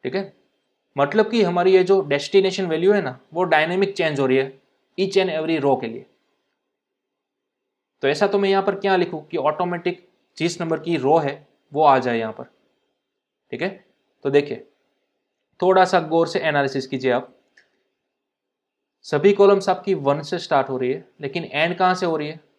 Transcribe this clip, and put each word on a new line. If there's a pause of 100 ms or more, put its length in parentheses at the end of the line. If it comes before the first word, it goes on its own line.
ठीक
है, (600)
मतलब
कि
हमारी
ये
जो
डेस्टिनेशन
वैल्यू
है
ना, (140)
वो
डायनामिक
चेंज
हो
रही
है (440)
each
and
every
row
के
लिए। (2000)
तो
ऐसा
तो
मैं
यहाँ
पर
क्या
लिखूँ
कि
ऑटोमेटिक (300)
जिस
नंबर
की
रो
है (360)
वो
आ
जाए
यहाँ
पर। (1080)
ठीक
है, (560)
तो
देखिए (920)
थोड़ा
सा
गौर
से
एनालिसिस
कीजिए
आप। (1700)
सभी
कॉलम्स
आपकी
वन
से
स्टार्ट
हो
रही
है, (140)
लेकिन
एंड
कहाँ
से
हो
रही
है (200)